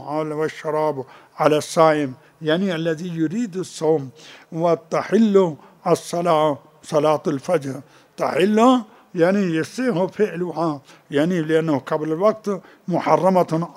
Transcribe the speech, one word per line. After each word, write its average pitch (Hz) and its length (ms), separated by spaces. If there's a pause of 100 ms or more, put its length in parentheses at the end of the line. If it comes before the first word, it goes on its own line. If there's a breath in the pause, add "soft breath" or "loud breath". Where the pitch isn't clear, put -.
(320)
والشراب 151 720 (340 loud breath)
على 151 180
الصائم؟" 151 580 (280 soft breath)
يعني 170 320
الذي 165 420
يريد 175 400
الصوم، 156 520 (440 loud breath)
"وتحل 170 1040 (300 loud breath)
الصلاة، 160 720 (240)
صلاة 151 440
الفجر"، 143 540 (360 soft breath)
تحل 214 680 (320 soft breath)
يعني 180 260
يصيح 180 640
فعلها، 170 760 (300 soft breath)
يعني 160 320
لأنه 156 360
قبل 156 340
الوقت 208 380 (380 loud breath)
محرمة 170 880